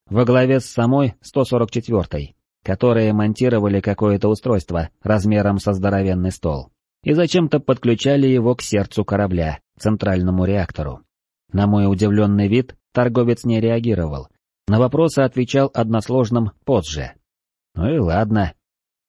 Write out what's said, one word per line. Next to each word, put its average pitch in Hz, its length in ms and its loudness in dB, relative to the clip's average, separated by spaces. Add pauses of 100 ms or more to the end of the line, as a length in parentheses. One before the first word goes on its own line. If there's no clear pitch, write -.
во 117 180 0
главе 120 340 4
с 120 60 -8
самой 127 560 0
сто - 240 -2
сорок 117 260 0
четвертой, 87 640 -4 (280)
которые 110 500 0
монтировали 107 680 0
какое-то 104 500 0
устройство 92 600 -2 (120)
размером 101 580 0
со 101 140 -2
здоровенный 95 580 0
стол 73 380 -6 (340)
и 147 100 0
зачем-то 165 460 2
подключали 135 680 0
его 123 280 2
к - 60 -14
сердцу 101 420 -2
корабля, 90 560 -2 (200)
центральному 92 680 0
реактору. 85 560 -4 (500)
На 101 140 0
мой 101 260 2
удивленный 101 560 2
вид 123 280 0 (180)
торговец 120 500 0
не 113 160 0
реагировал. 110 680 -2 (400)
На 107 120 2
вопросы 151 400 2
отвечал 135 540 0
односложным 113 760 -2 (120)
«позже». 78 500 -4 (600)
Ну 92 180 -2
и 165 60 0
ладно. 101 560 0 (560)